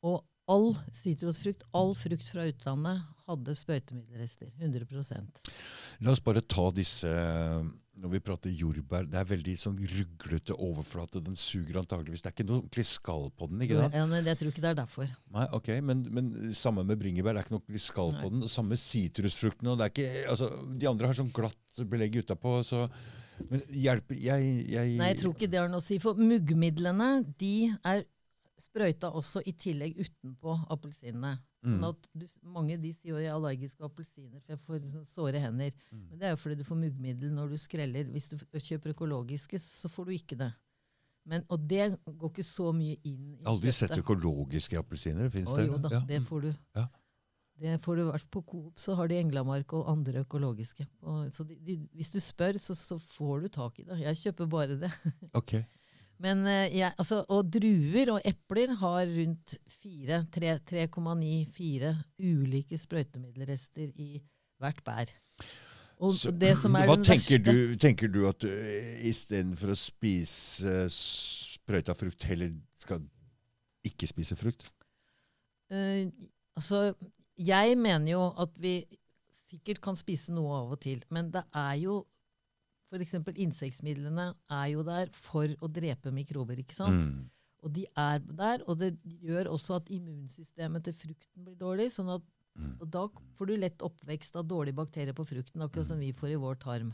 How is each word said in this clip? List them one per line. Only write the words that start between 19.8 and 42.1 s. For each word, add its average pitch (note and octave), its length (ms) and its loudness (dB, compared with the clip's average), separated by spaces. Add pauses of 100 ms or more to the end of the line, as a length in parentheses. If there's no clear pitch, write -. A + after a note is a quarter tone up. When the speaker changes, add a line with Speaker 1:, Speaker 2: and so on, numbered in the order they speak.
Speaker 2:
det G#2 80 2
er - 80 -8
ikke, C3+ 320 -4
altså, B2+ 220 0 (280)
de C#3 80 0
andre A#2+ 240 2
har B2 80 0
sånn B2+ 140 -2
glatt - 580 -4
belegg A2+ 320 2
utapå, B2 400 0
så, A#2+ 220 0 (640)
men C3+ 180 0
hjelper, C3 480 2
jeg, C3 380 2 (160)
jeg A#2+ 280 2
Speaker 1:
Nei, F3+ 140 4
jeg - 80 0
tror F3 160 2
ikke G3+ 160 -2
det F3+ 80 2
har F3 80 2
noe F3 160 -2
å - 0 -
si, G3 160 0
for G3+ 160 2
muggmidlene, F3+ 960 4 (260)
de G#3+ 360 2 (100)
er F#3+ 220 2 (500)
sprøyta F3 580 0
også D#3+ 320 -4
i F#3+ 80 -4
tillegg E3 460 -4
utenpå D3+ 540 -8 (160)
appelsinene. C#3 680 -6
Sånn B2+ 60 -12 (380)
Speaker 2:
Mm. - 20 2
Speaker 1:
at - 220 -4 (100)
du, D#3+ 80 -10 (200)
mange E3+ 340 -4
de E3 160 -6
sier E3 180 -14
jo, D#3 60 -2
«Jeg D#3 100 -2
er D#3 80 -4
allergisk C#3 460 -4
av D3+ 80 -8
appelsiner, C#3+ 520 -18
for D#3 120 -12
jeg D3 80 -10
får D#3+ 240 -6
sånn D3 200 -10
såre D3 360 0
hender.» C3+ 320 -2 (180)
Speaker 2:
Mm. A2 180 -16
Speaker 1:
Men D#3+ 100 -18
det F#3+ 60 -4
er F#3 60 2
jo D#3 60 0
fordi D3+ 180 -4
du C#3+ 80 -6
får E3 160 -4
muggmiddel C3 540 -2
når D3 160 -2
du D3+ 80 -4
skreller. C#3+ 480 -4
Hvis C3 240 -8
du D3+ 80 -10
f-, D3 240 -10
kjøper D#3 320 -6
økologiske, C#3+ 640 -4
så - 300 -10
får F3+ 160 -10
du F#3 80 -6
ikke D3 240 -8
det. B2+ 100 -2 (800)
Men, E3 240 -4
og D#3 180 -2
det G3 360 2
går D#3+ 280 -8